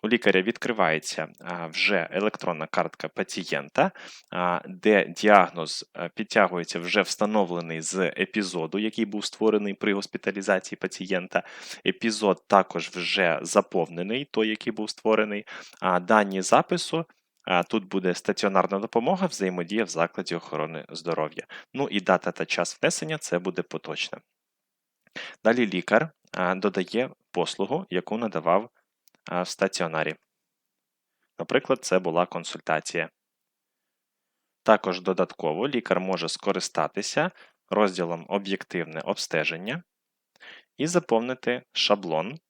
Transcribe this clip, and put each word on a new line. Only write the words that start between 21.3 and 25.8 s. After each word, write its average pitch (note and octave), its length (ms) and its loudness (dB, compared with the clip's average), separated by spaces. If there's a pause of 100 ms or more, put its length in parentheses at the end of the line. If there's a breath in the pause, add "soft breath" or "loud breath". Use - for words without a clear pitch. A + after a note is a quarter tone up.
Ну C3+ 180 -2
і G2+ 80 0
дата F2+ 320 2
та - 140 -4
час - 360 -4
внесення, D#3 360 -2
це - 220 -2
буде - 220 -4
поточне. - 580 -8 (1200 loud breath)
Далі A#2 240 4
лікар, G2+ 420 2 (220)